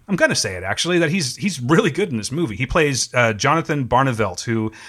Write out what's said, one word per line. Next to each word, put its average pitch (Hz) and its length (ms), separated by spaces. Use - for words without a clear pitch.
I'm 202 80
gonna 294 200
say 95 200
it 90 80
actually, 160 360
that 165 100
he's, 151 280
he's 160 220
really 147 320
good 175 200
in 117 60
this 101 140
movie. 143 240
He 127 120
plays, 147 460
uh, 120 200
Jonathan 143 540
Barnevelt, 120 560
who, 110 280